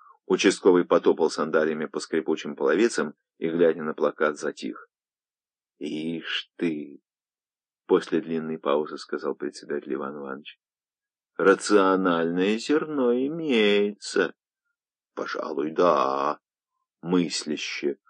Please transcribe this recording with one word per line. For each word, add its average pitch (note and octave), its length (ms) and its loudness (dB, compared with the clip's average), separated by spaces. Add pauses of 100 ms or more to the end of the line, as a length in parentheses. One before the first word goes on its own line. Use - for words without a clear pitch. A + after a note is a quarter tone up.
(260)
Участковый F2+ 600 4
потопал E2 440 2
сандалями D#2 560 -2
по D2+ 140 -8
скрипучим D#2 560 -4
половицам D#2 580 0 (240)
и, E2 100 -6
глядя E2 360 2
на D#2 100 -6
плакат, D2+ 460 -2
затих. - 500 -10 (880)
«Ишь D#2 760 -8
ты!» — D2 480 -6 (840)
после E2+ 360 2
длинной D#2+ 360 -6
паузы D2+ 400 -2
сказал D2 380 -6
председатель D2 580 -8
Иван C#2 240 -8
Иванович. C#2 420 -14 (800)
«Рациональное F#2+ 1200 4
зерно D3 560 0
имеется». A2 1200 0 (800)
«Пожалуй, - 580 -6
да», — C#2+ 680 2 (600)
мысляще D#2 1000 -4 (100)